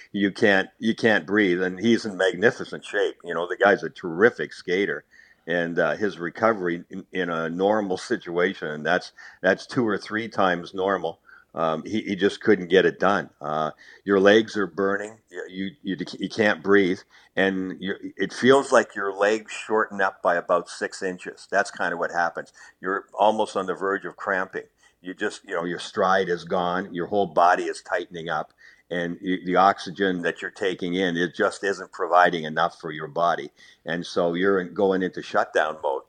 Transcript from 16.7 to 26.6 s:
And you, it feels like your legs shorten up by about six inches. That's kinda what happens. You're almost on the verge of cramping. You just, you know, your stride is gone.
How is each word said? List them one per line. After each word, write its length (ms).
And 460
you, 140
it 160
feels 380
like 240
your 180
legs 400
shorten 480
up 220
by 140
about 320
six 340
inches. 480
That's 220
kinda 240
what 160
happens. 400
You're 340
almost 420
on 100
the 80
verge 300
of 120
cramping. 500
You 120
just, 320
you 100
know, 100
your 160
stride 480
is 160
gone. 500